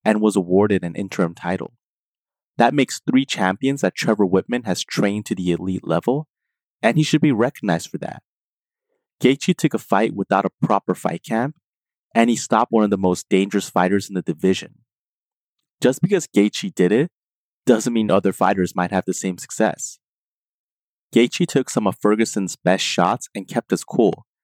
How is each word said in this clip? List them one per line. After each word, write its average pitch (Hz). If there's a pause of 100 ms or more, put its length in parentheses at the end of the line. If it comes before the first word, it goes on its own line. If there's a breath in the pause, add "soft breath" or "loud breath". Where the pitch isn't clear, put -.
and 107
was 107
awarded 95
an 85
interim 92
title. 90 (800)
That 123
makes 139
three 131
champions 117
that 92
Trevor 104
Wittman 104
has 95
trained 104
to -
the 90
elite 92
level, 117 (520)
and 117
he 151
should 151
be 151
recognized 107
for -
that. - (1000)
Gaethje 139
took -
a 113
fight 104
without 98
a -
proper 98
fight 85
camp, 123 (580)
and 117
he 117
stopped -
one -
of 101
the 101
most 92
dangerous 98
fighters 95
in 98
the 90
division. 92 (1000)
Just -
because 196
Gaethje -
did 92
it, 135 (540)
doesn't 113
mean 110
other 95
fighters 92
might 90
have 92
the 92
same 90
success. - (1160)
Gaethje 123
took 135
some 110
of 92
Ferguson's 104
best 95
shots 95
and 98
kept -
his -
cool, - (180)